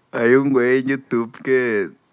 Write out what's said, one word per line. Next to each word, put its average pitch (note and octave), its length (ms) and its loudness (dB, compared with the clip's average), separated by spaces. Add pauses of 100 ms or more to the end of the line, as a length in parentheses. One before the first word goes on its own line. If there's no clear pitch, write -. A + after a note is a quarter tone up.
(120)
hay A#2+ 220 2
un C#3 180 2
güey B2+ 280 2
en B2+ 60 -6
YouTube B2+ 560 -4
que A#2+ 480 0 (220)